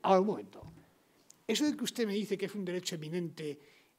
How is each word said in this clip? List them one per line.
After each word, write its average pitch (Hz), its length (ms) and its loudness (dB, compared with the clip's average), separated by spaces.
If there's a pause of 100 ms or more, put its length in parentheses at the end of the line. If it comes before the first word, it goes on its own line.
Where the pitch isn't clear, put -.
Ahora, 190 180 8
un 202 60 2
momento. - 340 -4 (840)
Eso 226 180 2
de 294 100 2
que - 80 -6
usted 233 240 0
me 196 60 0
dice 196 240 0
que 202 80 -2
es 190 100 -4
un 202 100 -4
derecho 180 300 -4
eminente 156 640 -4 (400)